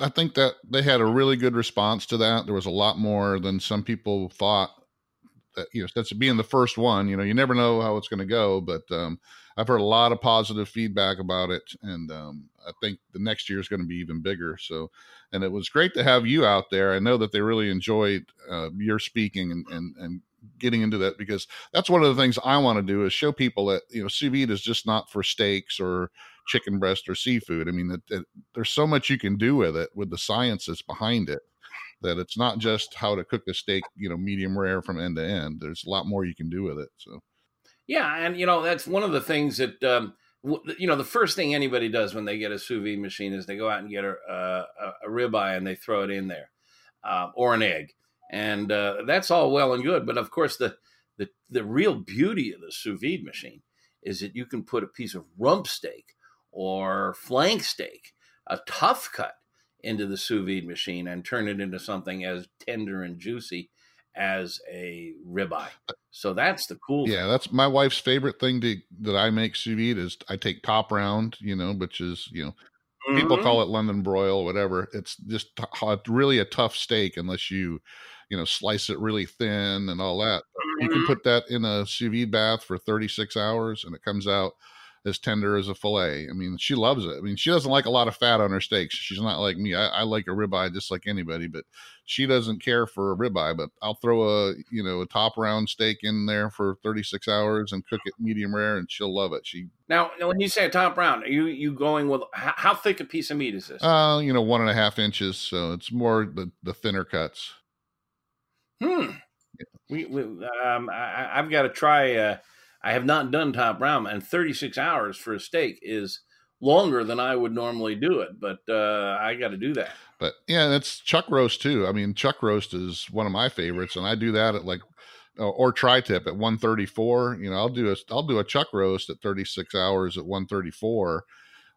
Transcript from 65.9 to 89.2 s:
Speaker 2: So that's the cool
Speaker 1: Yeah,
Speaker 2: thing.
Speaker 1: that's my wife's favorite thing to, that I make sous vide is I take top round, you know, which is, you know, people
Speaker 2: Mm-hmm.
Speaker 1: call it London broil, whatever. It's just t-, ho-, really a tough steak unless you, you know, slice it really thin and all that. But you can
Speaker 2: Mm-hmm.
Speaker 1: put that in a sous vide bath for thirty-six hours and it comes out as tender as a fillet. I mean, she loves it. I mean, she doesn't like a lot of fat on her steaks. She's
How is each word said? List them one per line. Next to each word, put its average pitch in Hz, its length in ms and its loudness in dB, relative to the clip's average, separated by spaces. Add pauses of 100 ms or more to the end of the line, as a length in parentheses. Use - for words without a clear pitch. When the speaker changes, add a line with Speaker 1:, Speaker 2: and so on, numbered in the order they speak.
Speaker 2:
So 95 220 -4
that's 156 320 0
the 90 100 -10
cool 139 320 0
Speaker 1:
Yeah, 95 140 2
Speaker 2:
thing. 95 80 0
Speaker 1:
that's 127 220 0
my 131 140 6
wife's 139 320 4
favorite 135 400 0
thing 127 220 2
to, 113 160 2 (240)
that 104 160 0
I 107 140 4
make 110 260 2
sous 113 200 -2
vide 117 220 2
is 87 180 -4 (120)
I 95 80 -4
take - 260 -4
top 110 300 2
round, 104 480 0
you 101 160 -4
know, 92 180 -2
which 92 260 -6
is, 90 300 -6
you 78 140 -8
know, 71 100 -8 (640)
people 139 220 4
Speaker 2:
Mm-hmm. - 40 0
Speaker 1:
call 117 200 6
it 95 60 0
London 107 340 0
broil, 95 420 2
whatever. 92 480 0
It's - 240 -10
just - 400 -8
t-, 107 160 -8
ho-, 107 340 -2
really 131 320 4
a 101 60 4
tough 117 320 0
steak 104 400 0
unless 92 340 -6
you, 90 300 -4 (480)
you 101 80 -6
know, 82 80 -2
slice 101 440 -2
it 92 120 -4
really 107 260 0
thin 101 640 -2
and 87 120 -4
all 95 200 -2
that. 107 240 0 (100)
But 135 80 -8 (220)
you 113 60 2
can - 80 2
Speaker 2:
Mm-hmm. 165 140 0
Speaker 1:
put 120 120 -2
that 120 260 2
in 120 140 0
a 104 220 0
sous 117 220 -4
vide 113 220 0
bath 110 320 2
for 90 160 -6
thirty-six 107 580 -2
hours 110 480 -2
and 85 120 -12
it - 60 -18
comes 101 260 -2
out 98 240 2 (520)
as 101 140 -4
tender 104 380 0
as 98 100 0
a 98 80 -6
fillet. 87 560 -2
I - 20 -12
mean, 90 260 -6
she - 180 0
loves 117 280 2
it. 76 140 -6
I - 20 -12
mean, 101 140 -4
she - 160 0
doesn't 139 220 2
like 135 140 4
a 117 40 -2
lot 120 160 4
of 110 80 -2
fat 117 260 4
on 101 120 2
her 95 80 0
steaks. 92 340 -2
She's - 260 -8